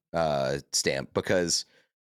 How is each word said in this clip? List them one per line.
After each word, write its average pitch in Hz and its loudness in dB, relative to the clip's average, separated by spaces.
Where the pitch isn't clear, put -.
uh, 71 0
stamp, 67 -2
because 90 0